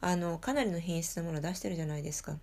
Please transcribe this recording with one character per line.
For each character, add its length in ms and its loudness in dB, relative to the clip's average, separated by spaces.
あ 160 4
の、 220 0
か 140 -2
な 120 4
り 60 2
の 100 0
品 220 0
質 160 -4
の 60 0
も 80 -2
の 60 0
を 20 -2
出 140 0
し 60 -6
て 80 -2
る 80 -2
じ 60 0
ゃ 40 0
な 100 0
い 60 -2
で 80 -4
す 120 -4
か。 200 -6